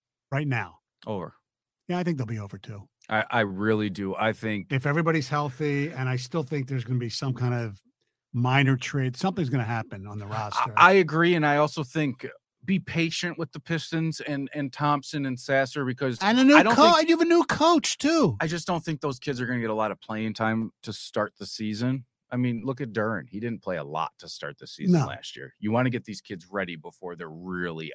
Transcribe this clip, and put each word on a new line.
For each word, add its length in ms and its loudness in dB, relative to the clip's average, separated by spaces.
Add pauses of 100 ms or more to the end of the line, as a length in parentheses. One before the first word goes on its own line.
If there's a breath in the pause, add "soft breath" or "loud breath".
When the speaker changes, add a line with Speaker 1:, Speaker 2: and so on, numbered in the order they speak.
(300)
Speaker 1:
right 160 -2
now? 320 -2 (280)
Speaker 2:
Over. 280 -6 (540)
Speaker 1:
Yeah, 100 -2
I 60 -2
think 140 0
they'll 80 -2
be 120 -6
over, 200 -12
too. 300 -16 (200)
Speaker 2:
I, 220 2
I 100 2
really 500 0
do. 240 -4
I 180 0
think 380 -6
Speaker 1:
If 160 -2
everybody's 420 0
healthy, 640 -2
and 180 -4
I 80 0
still 260 -4
think 260 -4
there's 160 -4
gonna 140 -2
be 100 -2
some 260 -4
kind 200 0
of 260 -6 (520)
minor 440 4
trade, 400 -4
something's 320 -2
gonna 160 -2
happen 420 -8
on 120 -12
the 80 -10
Speaker 2:
I, 20 -12
Speaker 1:
roster. 480 -4
Speaker 2:
I 180 10
agree, 400 4
and 120 2
I 100 4
also 260 0
think 440 -4 (380)
be 140 0
patient 600 -4
with 140 -6
the 80 -12
Pistons 600 -4
and, 340 -6
and 180 -4
Thompson 540 0
and 140 -4
Sasser 460 0
because 340 -2
Speaker 1:
And 180 4
a 60 8
new 120 10
Speaker 2:
I 60 10
don't 120 4
Speaker 1:
co-, 200 10
Speaker 2:
think 140 4
Speaker 1:
you 80 6
have 100 4
a 20 0
new 160 6
coach, 540 2
too. 420 4
Speaker 2:
I 60 0
just 200 -4
don't 180 -2
think 160 -4
those 180 -4
kids 220 -6
are 60 -2
gonna 140 -2
get 100 -2
a 40 0
lot 180 0
of 80 -8
playing 340 -4
time 360 0 (120)
to 100 -10
start 460 -4
the 80 -10
season. 580 -4 (280)
I 40 -4
mean, 280 0
look 160 -6
at 120 -8
Duren. 360 -2
He 120 -10
didn't 200 -6
play 180 -6
a 40 -6
lot 380 -4
to 80 -18
start 280 -12
the 120 -20
season 320 2
Speaker 1:
No. 60 0
Speaker 2:
last 300 -12
year. 220 -16
You 140 -4
wanna 180 2
get 140 -6
these 160 -12
kids 280 -14
ready 280 -6
before 400 -14
they're 120 -12
really 680 -6